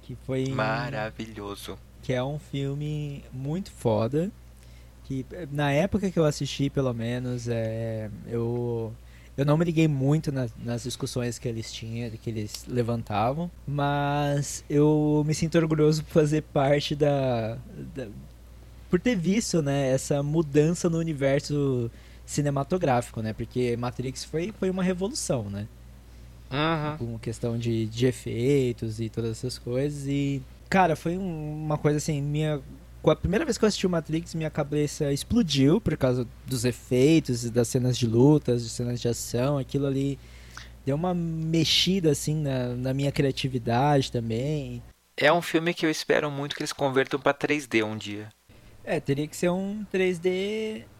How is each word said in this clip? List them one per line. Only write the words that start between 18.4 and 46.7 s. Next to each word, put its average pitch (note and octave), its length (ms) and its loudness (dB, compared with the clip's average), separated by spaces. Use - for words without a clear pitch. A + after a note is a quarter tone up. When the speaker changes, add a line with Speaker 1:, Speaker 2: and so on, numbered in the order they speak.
Speaker 1:
por F3+ 100 4
ter B3 160 2
visto, F3+ 460 0
né, C#3 320 0
essa C#3+ 280 0
mudança D3+ 680 2
no E3 80 0
universo C#3 920 0
cinematográfico, C#3 960 0
né, A2 120 -4
porque A#2+ 440 -2
Matrix B2 460 -6
foi, F3 360 -4
foi F#3+ 100 0
uma F#3 140 -2
revolução, F#3 680 -2
né, G2+ 180 -6
Speaker 2:
Uhum. D3+ 460 0
Speaker 1:
com A2+ 60 -8
questão A#2 380 -4
de, A2+ 300 -2
de A#2 180 -2
efeitos A#2+ 960 0
e A2+ 80 -4
todas A2+ 220 -4
essas A#2+ 260 -8
coisas, C#3 500 -4
e, C#3 340 -2
cara, F3+ 260 4
foi E3+ 220 -4
um, D#3 480 -6
uma D3+ 140 0
coisa D3+ 180 2
assim, D3 240 -2
minha, D3 400 0
com - 80 6
a D#3 60 6
primeira G3+ 280 0
vez C4 140 -2
que - 80 2
eu - 20 6
assisti G3 200 0
o - 20 4
Matrix, E3 460 -2
minha D#3+ 160 -2
cabeça D3 600 -2
explodiu D3 720 4
por - 160 0
causa B2+ 300 2
dos B2 180 -4
efeitos B2+ 800 4
e A#2+ 60 -2
das A#2 200 2
cenas B2 280 2
de B2 80 2
lutas, A#2+ 580 6
de A2+ 60 -8
cenas A#2+ 320 -4
de A#2+ 60 0
ação, B2 500 0
aquilo C#3 300 -2
ali C3+ 300 0
deu C3+ 100 0
uma F3+ 180 0
mexida, E3 960 2
assim, D3+ 240 0
na, C3+ 340 0
na B2+ 240 -2
minha C#3 180 0
criatividade C3+ 1000 2
também. B2 720 -4
Speaker 2:
É D3 160 6
um F3 80 4
filme E3 320 0
que - 120 -2
eu D#3+ 40 4
espero D3+ 400 0
muito C#3+ 260 -6
que - 60 -8
eles D3+ 120 -6